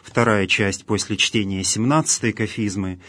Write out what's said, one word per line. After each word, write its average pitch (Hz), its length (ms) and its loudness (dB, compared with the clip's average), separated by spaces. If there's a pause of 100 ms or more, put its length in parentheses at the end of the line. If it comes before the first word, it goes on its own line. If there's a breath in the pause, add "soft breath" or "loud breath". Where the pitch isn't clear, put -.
Вторая 110 440 2
часть 98 380 0
после 104 320 -2
чтения 98 460 0
семнадцатой 123 680 0
кафизмы. 98 760 -4